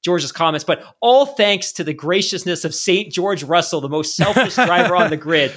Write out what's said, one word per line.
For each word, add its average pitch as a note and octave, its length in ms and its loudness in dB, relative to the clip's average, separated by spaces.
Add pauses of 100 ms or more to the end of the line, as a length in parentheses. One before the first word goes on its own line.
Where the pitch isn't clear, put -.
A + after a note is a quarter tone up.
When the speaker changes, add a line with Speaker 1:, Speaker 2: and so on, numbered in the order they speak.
Speaker 1:
George's E3+ 320 -2
comments, D#3+ 320 0
but D3+ 180 -2 (160)
"All B3+ 260 6
thanks G#3 480 0
to E3 120 -8
the D3+ 80 -4
graciousness F3+ 720 -2
of D3+ 100 -6
Saint F#3 380 0
George F3+ 300 -2
Russell, D#3+ 360 0
the C3+ 80 -4
most D3+ 280 -4
selfish G3+ 400 0
Speaker 2:
<laughs> B3+ 100 2
Speaker 1:
driver F3+ 300 2
on E3+ 140 2
the D#3+ 60 -2
grid. D3+ 420 0